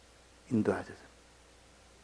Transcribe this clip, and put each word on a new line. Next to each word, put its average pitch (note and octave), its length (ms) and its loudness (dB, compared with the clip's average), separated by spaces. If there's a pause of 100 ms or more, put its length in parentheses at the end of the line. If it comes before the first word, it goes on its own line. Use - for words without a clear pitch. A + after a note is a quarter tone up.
(500)
인도하셨습니다. G2+ 580 0 (960)